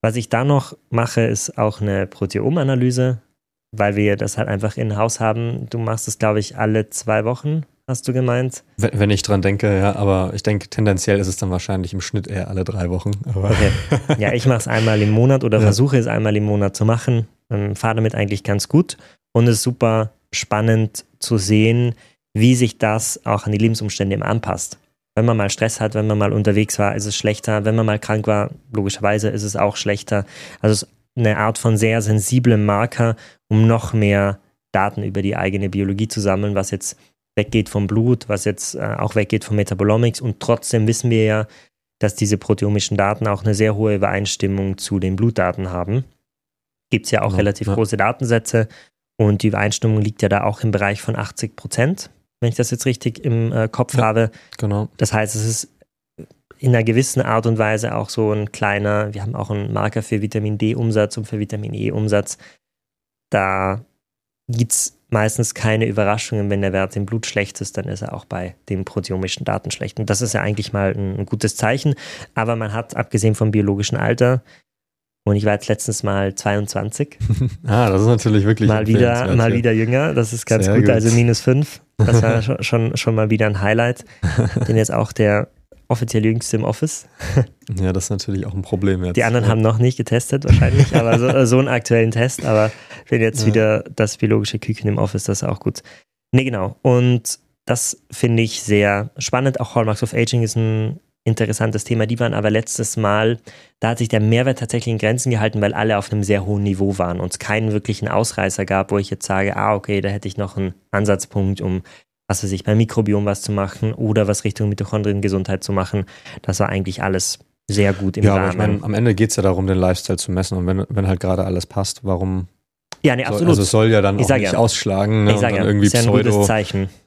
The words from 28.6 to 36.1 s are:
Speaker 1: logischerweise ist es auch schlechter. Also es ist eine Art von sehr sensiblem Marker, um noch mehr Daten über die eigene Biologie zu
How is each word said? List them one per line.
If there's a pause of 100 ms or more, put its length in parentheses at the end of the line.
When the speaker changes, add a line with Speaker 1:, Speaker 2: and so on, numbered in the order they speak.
Speaker 1:
logischerweise
ist
es
auch
schlechter. (340)
Also
es
ist (260)
eine
Art
von
sehr
sensiblem
Marker, (320)
um
noch
mehr (320)
Daten
über
die
eigene
Biologie
zu